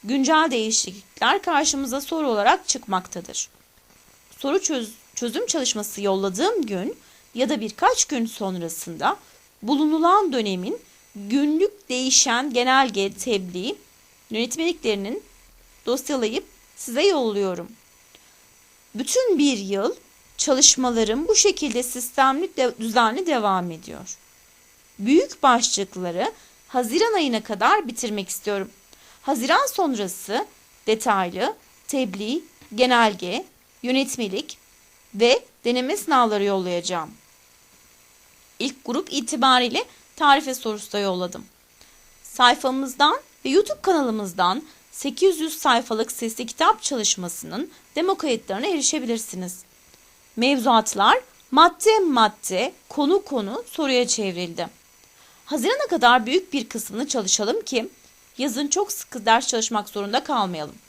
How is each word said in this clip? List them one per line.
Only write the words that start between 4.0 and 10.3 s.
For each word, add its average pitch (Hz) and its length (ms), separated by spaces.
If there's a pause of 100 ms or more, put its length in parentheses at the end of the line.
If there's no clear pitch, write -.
Soru 320 240
çöz-, 240 300 (220)
çözüm 247 320
çalışması 214 560
yolladığım 202 640
gün 208 300 (380)
ya 240 140
da 240 120
birkaç 339 440
gün 240 220
sonrasında 180 920 (460)
bulunulan 311 720